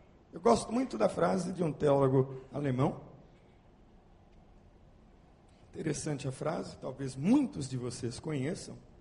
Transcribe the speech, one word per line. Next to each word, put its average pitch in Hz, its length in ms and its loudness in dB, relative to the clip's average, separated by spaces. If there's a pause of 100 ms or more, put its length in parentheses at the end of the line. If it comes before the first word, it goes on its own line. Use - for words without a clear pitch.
(340)
Eu 170 80 -10
gosto 226 300 4
muito 240 260 -2
da 214 100 2
frase 180 440 0
de 180 120 -2
um 156 80 0
teólogo 139 720 4 (100)
alemão. 139 480 0 (2750)
Interessante 147 560 -4
a 131 40 -2
frase, 180 500 -6
talvez 135 340 -8
muitos 180 540 2
de 131 80 -6
vocês 120 420 -6
conheçam, 147 560 -4 (260)